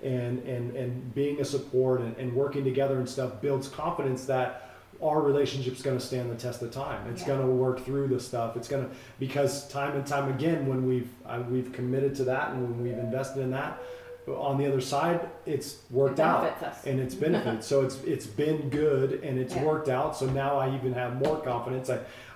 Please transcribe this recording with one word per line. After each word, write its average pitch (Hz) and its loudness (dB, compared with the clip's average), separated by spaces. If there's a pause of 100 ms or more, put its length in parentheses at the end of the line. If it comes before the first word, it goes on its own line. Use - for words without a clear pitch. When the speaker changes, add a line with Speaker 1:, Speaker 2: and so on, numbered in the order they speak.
Speaker 1:
and, 123 0
and, 123 -4
and 123 -6
being 143 0
a 135 0
support 127 2
and, 113 -4
and 127 -4
working 139 0
together 135 2
and 127 -2
stuff 127 -4
builds 139 0
confidence 139 -2
that - 0 (400)
our 156 4
relationship's 135 2
gonna 131 0
stand 123 -2
the 117 -4
test 120 -6
of 117 -4
time. 135 -6 (100)
It's 120 -6
Speaker 2:
Yeah. 139 0
Speaker 1:
gonna 135 2
work 127 4
through 139 0
the 123 2
stuff. 117 -4
It's 117 -6
gonna, 135 0 (320)
because 135 0
time 143 -2
and 139 -2
time 139 0
again, 143 2
when 127 2
we've, 123 2 (160)
uh, 120 -4
we've 127 0
committed 131 0
to 135 0
that 131 0
and 131 -4
when 120 -2
we've 120 -2
invested 131 -2
in 131 0
that, 135 -4 (460)
on 139 0
the 139 2
other 131 4
side, 165 2 (260)
it's - -4 (100)
worked 135 4
Speaker 2:
It 160 6
Speaker 1:
out 165 4
Speaker 2:
benefits - -2 (160)
us. - -8
Speaker 1:
and 131 2
it's 127 -2
Speaker 2:
<laughs> 147 0
Speaker 1:
benefits. 113 0
So 139 6
it's, - 0
it's 143 -2
been 147 0
good 139 2
and 135 -2
it's 127 -2
Speaker 2:
Yeah. 139 2
Speaker 1:
worked 151 2
out. 139 2
So 135 0
now 135 2
I 131 2
even 127 0
have 127 -2
more 156 4
confidence. 127 -2
I, 123 0 (360)